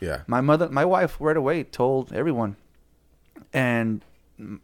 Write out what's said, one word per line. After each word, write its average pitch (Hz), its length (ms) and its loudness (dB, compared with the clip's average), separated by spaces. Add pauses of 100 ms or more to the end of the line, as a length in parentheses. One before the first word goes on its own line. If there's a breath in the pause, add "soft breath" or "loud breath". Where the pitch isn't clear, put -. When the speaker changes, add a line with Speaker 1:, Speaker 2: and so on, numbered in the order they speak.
Speaker 1:
Yeah. 78 260 -4
Speaker 2:
my 120 160 0
mother, 156 260 4
my 139 160 0
wife, 180 340 2
right 156 180 0
away 151 280 0
told 127 480 -2
everyone, 117 440 -2 (960)
and 117 520 0 (360)
mm, 104 240 -14